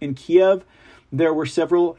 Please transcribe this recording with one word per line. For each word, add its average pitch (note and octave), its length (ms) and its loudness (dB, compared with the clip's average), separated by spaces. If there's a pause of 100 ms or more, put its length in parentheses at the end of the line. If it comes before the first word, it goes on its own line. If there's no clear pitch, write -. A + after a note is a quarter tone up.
In C#3+ 140 -8
Kiev, F#3 500 2 (460)
there D#3 240 0
were D#3 100 -4
several E3+ 540 0